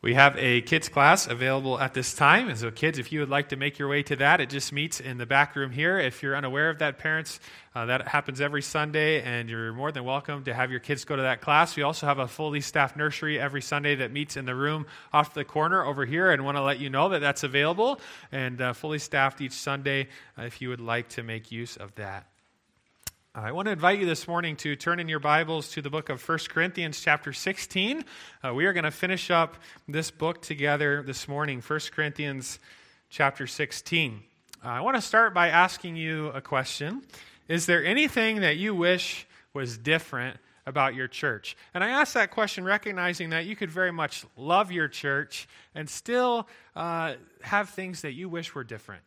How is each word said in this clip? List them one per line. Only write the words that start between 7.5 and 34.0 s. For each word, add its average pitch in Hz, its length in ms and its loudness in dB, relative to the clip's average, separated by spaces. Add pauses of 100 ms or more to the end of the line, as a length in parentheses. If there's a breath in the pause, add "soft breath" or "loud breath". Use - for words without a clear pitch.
uh, 117 120 -4
that 127 220 0
happens 143 340 -2
every 147 180 -2
Sunday, 151 640 0
and 120 260 -4
you're 113 240 -6
more 139 200 -6
than 127 120 -8
welcome 139 400 -6
to 131 80 -4
have 127 180 0
your 127 100 -4
kids - 260 -4
go 151 100 -4
to 135 60 0
that 127 180 0
class. 156 340 4
We 147 100 -2
also 156 200 -2
have 143 140 2
a 127 100 -2
fully 151 320 -4
staffed 139 380 0
nursery 151 420 -2
every 139 220 -4
Sunday 143 320 0
that 131 180 -4
meets 147 240 -6
in 139 80 -8
the 127 100 -4
room 147 300 -2 (260 loud breath)
off 151 220 4
the 147 100 -4
corner 165 400 0
over 139 220 -2
here, 170 280 4
and 135 120 2
wanna 143 160 0
let 139 200 0
you 139 100 -6
know 143 180 4
that 180 120 2
that's 143 220 0
available 165 560 2 (320 loud breath)
and, 127 300 -4
uh, 123 140 0
fully 156 240 -6
staffed 135 420 0
each 131 120 -6
Sunday, 139 560 -2 (300 loud breath)
uh, 117 40 -10
if 117 180 -12
you 127 80 -8
would 123 140 -8
like 117 260 -2
to - 140 -10
make 113 280 -10
use 117 280 -12
of 101 160 -16
that. 98 320 -12 (1120)
I 110 140 -6
wanna 196 220 -2
invite 180 260 4
you 196 80 2
this 165 220 -2
morning 170 300 -2
to 147 180 -2
turn 175 240 0
in 165 80 -6
your 160 100 -2
Bibles 156 520 2
to 156 120 -8
the 143 80 -6
book 151 180 -4
of 131 120 -4
First - 300 -4
Corinthians 170 500 -2
chapter 147 320 2
sixteen. 196 720 -2 (400 loud breath)
Uh, 127 100 -2
we 143 100 2
are 196 80 4
gonna 160 200 0
finish 180 360 -2
up 165 280 4 (320 loud breath)
this 151 240 -4
book 165 280 -4
together 147 640 0
this 131 240 -10
morning, 143 340 -4
First 156 300 -4
Corinthians 143 680 -6 (500 loud breath)
chapter 139 380 0
sixteen. 139 720 -4 (420)